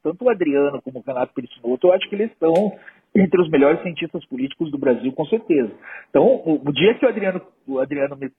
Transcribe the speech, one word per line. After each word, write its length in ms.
tanto 240
o 40
Adriano 520
como 180
o 60
Renato 280
Perissinoto, 540
eu 60
acho 160
que 60
eles 160
estão 220
entre 260
os 80
melhores 340
cientistas 420
políticos 460
do 60
Brasil, 340
com 140
certeza. 460
Então, 160
o, 420
o 40
dia 240
que 100
o 40
Adriano, 320
o 120
Adriano 360
me 240